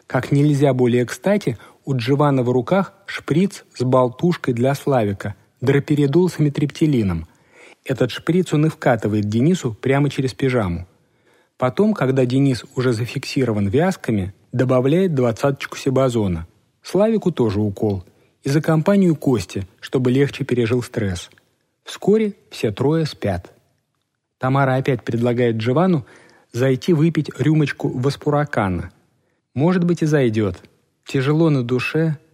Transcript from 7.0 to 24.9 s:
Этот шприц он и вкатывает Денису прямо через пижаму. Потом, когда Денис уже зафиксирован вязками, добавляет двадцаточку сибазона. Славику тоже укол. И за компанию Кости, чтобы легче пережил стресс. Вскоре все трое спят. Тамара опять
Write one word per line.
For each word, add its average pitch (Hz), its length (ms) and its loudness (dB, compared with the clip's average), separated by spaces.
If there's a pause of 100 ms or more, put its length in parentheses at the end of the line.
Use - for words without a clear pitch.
Этот 127 240 -2
шприц 170 440 -2
он 151 120 2
и 156 40 2
вкатывает 107 560 0
Денису 120 480 0
прямо 139 360 0
через 131 240 -4
пижаму. 101 540 -2 (720)
Потом, 190 340 0
когда 131 320 0
Денис 131 400 0 (100)
уже 127 180 0
зафиксирован 113 760 -2
вязками, 113 680 -2 (180)
добавляет 135 640 2
двадцаточку 131 640 -2
сибазона. 117 720 0 (340)
Славику 190 500 0
тоже 107 280 0
укол. 101 440 -2 (380)
И 135 80 -6
за 147 120 2
компанию 165 540 4
Кости, - 520 -2 (120)
чтобы 127 300 0
легче 135 340 0
пережил 123 380 0
стресс. 98 480 -6 (540)
Вскоре 208 520 0 (140)
все - 220 -4
трое 151 340 0
спят. - 480 -6 (840)
Тамара 131 360 2
опять 131 280 -2